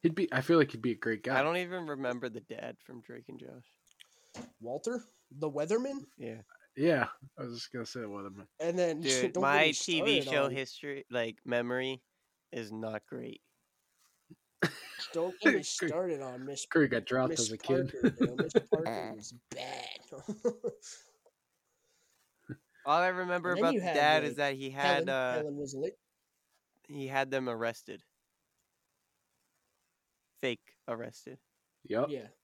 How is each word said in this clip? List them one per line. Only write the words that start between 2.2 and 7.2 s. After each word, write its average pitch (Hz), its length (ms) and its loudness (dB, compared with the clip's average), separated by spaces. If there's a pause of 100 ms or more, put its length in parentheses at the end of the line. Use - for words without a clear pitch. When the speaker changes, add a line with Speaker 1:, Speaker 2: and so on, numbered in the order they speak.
Speaker 2:
the 117 120 -8
dad 113 440 -10
from 123 180 -16
Drake 120 260 -16
and - 100 -14
Josh. - 1040 -20 (160)
Speaker 3:
Walter? 156 440 -4 (340)
The 151 120 -2
Weatherman? 233 560 0 (120)
Speaker 2:
Yeah. 113 240 -10 (360)
Speaker 1:
Yeah, 143 280 4 (320)